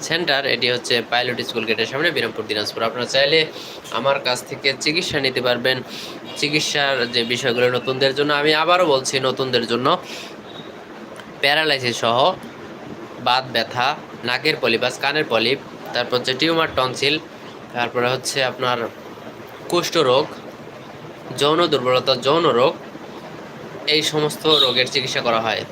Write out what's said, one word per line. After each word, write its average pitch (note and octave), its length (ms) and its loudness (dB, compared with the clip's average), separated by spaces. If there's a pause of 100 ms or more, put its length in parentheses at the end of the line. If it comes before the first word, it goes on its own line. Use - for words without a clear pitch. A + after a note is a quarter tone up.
সেন্টার, D#3 440 0
এটি B2 260 2
হচ্ছে A#2+ 380 2
পাইলট B2 320 0
স্কুল A#2 240 -2
গেটের A2 200 0
সামনে, C#3 260 0
বিরামপুর, A#2 360 -2
দিনাজপুর। G#2+ 360 -2
আপনারা A#2+ 220 0
চাইলে C#3+ 340 4 (520)
আমার C3+ 280 2
কাছ B2 200 -2 (100)
থেকে C3+ 300 0
চিকিৎসা D#3 400 0
নিতে C3 220 0
পারবেন। B2 360 2 (600)
চিকিৎসার D3 580 2 (160)
যে A#2+ 120 2
বিষয়গুলো B2 460 2
নতুনদের C3 460 2
জন্য, D3 180 2
আমি D3 200 4
আবারও F3 320 4
বলছি C#3 340 2
নতুনদের B2+ 480 2
জন্য, A#2+ 200 2 (1500)
প্যারালাইসিস C#3 560 2
সহ A#2 200 2 (1080)
বাত B2 200 2 (100)
ব্যথা, A#2+ 340 0 (360)
নাকের C3 380 0
পলিপাস, A#2+ 400 2
কানের C#3+ 280 0
পলিপ, A#2 300 2 (340)
তারপর B2 240 0
হচ্ছে B2 160 0
টিউমার, D#3+ 420 2
টনসিল, C3 400 0 (580)
তারপরে A#2+ 360 0
হচ্ছে B2 340 -2
আপনার B2 340 0 (920)
কুষ্ঠরোগ, D3+ 560 4 (1120)
যৌন D3+ 300 4
দুর্বলতা, B2+ 480 2
যৌন C#3 300 2
রোগ, C3 280 6 (1120)
এই D3+ 160 4
সমস্ত D3+ 420 -2
রোগের B2+ 480 4
চিকিৎসা C3+ 280 0
করা A2+ 180 2
হয়। G#2+ 220 0 (100)